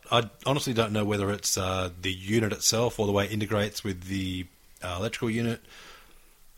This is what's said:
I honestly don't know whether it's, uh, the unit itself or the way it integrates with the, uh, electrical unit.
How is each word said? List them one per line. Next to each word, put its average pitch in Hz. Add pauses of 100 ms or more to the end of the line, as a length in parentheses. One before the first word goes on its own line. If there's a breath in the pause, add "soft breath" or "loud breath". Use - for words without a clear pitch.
(120)
I 117 (160)
honestly 135
don't 110
know 107
whether 101
it's, -
uh, 92 (140)
the 95
unit 101
itself 113
or 104
the 101
way 101
it 98
integrates 104
with 90
the, 92 (360)
uh, 90
electrical 113
unit. 117 (960 loud breath)